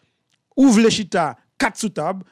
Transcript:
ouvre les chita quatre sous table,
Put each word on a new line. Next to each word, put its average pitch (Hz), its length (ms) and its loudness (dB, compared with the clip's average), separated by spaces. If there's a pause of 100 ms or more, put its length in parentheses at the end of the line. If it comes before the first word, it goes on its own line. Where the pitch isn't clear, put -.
(560)
ouvre 254 240 4
les 226 100 4
chita 170 480 -4 (200)
quatre 220 200 -4
sous 220 120 -6
table, 175 420 -8